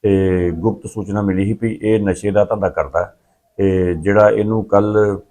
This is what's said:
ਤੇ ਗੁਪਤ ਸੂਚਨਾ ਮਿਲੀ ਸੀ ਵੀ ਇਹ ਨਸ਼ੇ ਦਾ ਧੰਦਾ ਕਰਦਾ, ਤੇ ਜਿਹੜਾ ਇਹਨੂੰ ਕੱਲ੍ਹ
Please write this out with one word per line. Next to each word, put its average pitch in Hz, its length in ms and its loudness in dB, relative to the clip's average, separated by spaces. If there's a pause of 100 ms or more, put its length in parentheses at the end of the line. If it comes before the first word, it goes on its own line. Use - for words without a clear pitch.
ਤੇ 95 480 2
ਗੁਪਤ 98 400 -4
ਸੂਚਨਾ 104 320 -6
ਮਿਲੀ 95 220 0
ਸੀ 104 180 -4
ਵੀ 110 200 -4
ਇਹ 110 180 2
ਨਸ਼ੇ 101 300 -2
ਦਾ 104 140 2
ਧੰਦਾ 101 240 -2
ਕਰਦਾ, 82 480 -4 (400)
ਤੇ 95 380 2
ਜਿਹੜਾ 101 360 4
ਇਹਨੂੰ 107 340 -2
ਕੱਲ੍ਹ 104 540 2 (120)